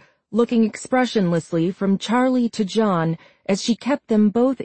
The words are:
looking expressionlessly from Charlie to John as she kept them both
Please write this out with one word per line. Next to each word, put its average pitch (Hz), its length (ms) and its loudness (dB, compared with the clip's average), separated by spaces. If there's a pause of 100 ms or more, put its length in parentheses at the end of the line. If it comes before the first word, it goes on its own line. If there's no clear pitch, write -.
(300)
looking 226 340 2
expressionlessly 190 1040 -2
from 196 280 -2
Charlie 247 520 0
to - 140 -4
John 180 520 0 (300)
as 196 160 -2
she 233 140 -2
kept - 320 -4
them 214 220 4
both 247 340 0